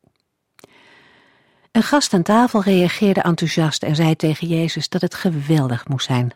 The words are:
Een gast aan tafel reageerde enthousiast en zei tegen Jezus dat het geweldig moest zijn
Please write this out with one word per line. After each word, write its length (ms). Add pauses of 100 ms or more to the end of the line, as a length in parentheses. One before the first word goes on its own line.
(1700)
Een 100
gast 320
aan 80
tafel 400
reageerde 580
enthousiast 640
en 140
zei 200
tegen 320
Jezus 400
dat 120
het 140
geweldig 760
moest 180
zijn 300